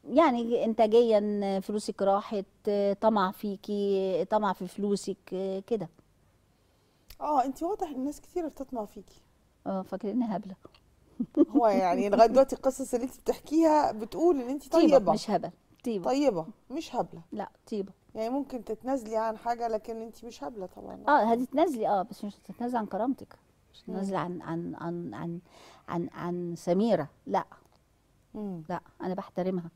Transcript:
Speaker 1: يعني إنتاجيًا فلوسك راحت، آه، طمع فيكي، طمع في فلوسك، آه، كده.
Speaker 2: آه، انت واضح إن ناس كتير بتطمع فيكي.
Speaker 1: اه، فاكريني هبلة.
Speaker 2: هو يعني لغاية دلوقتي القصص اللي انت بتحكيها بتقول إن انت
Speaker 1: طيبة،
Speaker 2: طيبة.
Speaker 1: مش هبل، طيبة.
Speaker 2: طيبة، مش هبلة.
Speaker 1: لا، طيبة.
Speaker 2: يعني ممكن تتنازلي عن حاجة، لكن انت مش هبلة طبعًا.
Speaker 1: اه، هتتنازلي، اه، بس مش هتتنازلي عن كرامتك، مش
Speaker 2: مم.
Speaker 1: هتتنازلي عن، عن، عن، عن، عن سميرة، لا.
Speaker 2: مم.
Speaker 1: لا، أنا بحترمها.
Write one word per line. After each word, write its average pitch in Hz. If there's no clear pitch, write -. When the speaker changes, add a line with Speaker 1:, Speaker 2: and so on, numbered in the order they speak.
Speaker 1:
يعني 233
إنتاجيًا 214
فلوسك 208
راحت، 196
آه، 202
طمع 202
فيكي، 196
طمع 208
في 180
فلوسك، 202
آه، 190
كده. 196
Speaker 2:
آه، 294
انت 277
واضح 381
إن 262
ناس 294
كتير 339
بتطمع 254
فيكي. -
Speaker 1:
اه، 190
فاكريني 208
هبلة. 190
Speaker 2:
هو 240
يعني 190
لغاية 220
دلوقتي 269
القصص 262
اللي 247
انت -
بتحكيها 302
بتقول 262
إن 240
انت 285
Speaker 1:
طيبة، 320
Speaker 2:
طيبة. 185
Speaker 1:
مش 160
هبل، 170
طيبة. 208
Speaker 2:
طيبة، 247
مش 269
هبلة. 170
Speaker 1:
لا، 208
طيبة. 196
Speaker 2:
يعني 220
ممكن 262
تتنازلي 226
عن 220
حاجة، 233
لكن 226
انت 226
مش 240
هبلة 214
طبعًا. 190
Speaker 1:
اه، 277
هتتنازلي، 247
اه، 190
بس -
مش 202
هتتنازلي 240
عن 214
كرامتك، 226
مش -
Speaker 2:
مم. 185
Speaker 1:
هتتنازلي 190
عن، 175
عن، 170
عن، 170
عن، 170
عن 175
سميرة، 185
لا. 190
Speaker 2:
مم. 196
Speaker 1:
لا، 175
أنا 185
بحترمها. 185